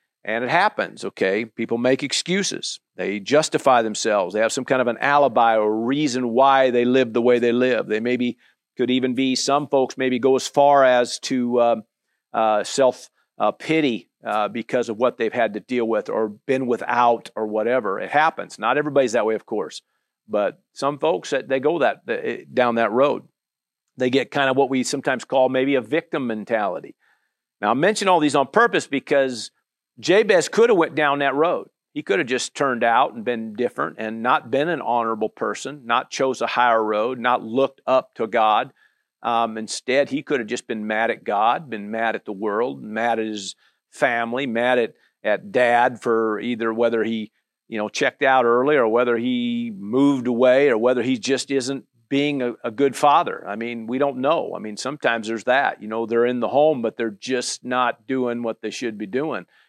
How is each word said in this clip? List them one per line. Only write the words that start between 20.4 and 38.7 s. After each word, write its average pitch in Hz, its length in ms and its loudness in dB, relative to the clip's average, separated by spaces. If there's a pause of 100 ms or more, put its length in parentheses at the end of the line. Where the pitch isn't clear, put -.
some 139 260 -4
folks, 160 320 -2
that 127 180 -4
they 131 120 0
go 156 200 0
that, 110 260 -2
that, - 480 -6
down 120 220 2
that 113 160 0
road. 127 320 0 (720)
They 127 140 -2
get 131 200 0
kind 139 180 0
of 131 80 2
what 131 140 2
we 131 140 0
sometimes 131 400 -4
call 127 240 2
maybe 131 260 0
a 131 60 2
victim 143 460 -4
mentality. 107 680 -4 (680)
Now, 104 100 0
I 120 40 4
mention 196 340 0
all 180 120 4
these 151 160 2
on 135 100 2
purpose 202 400 2
because 135 640 -2 (500)
Jabez 190 480 4
could 233 220 4
have 202 80 4
went 156 160 0
down 143 240 2
that 139 160 0
road. 147 340 0 (240)
He 147 100 -8
could 196 180 0
have 135 80 -2
just 123 260 -2
turned 123 300 0
out 117 280 4
and 113 120 -12
been 113 280 -4
different 135 460 -4
and 113 240 -6
not 131 280 0
been 139 180 0
an 156 120 -4
honorable 113 480 -2
person, 131 560 -8
not 117 260 -2
chose 131 300 -2
a 120 60 -2
higher 120 360 2
road, 110 360 -2
not 123 240 0
looked 127 440 -2
up 131 280 0
to 113 120 -6
God. 110 460 2 (500)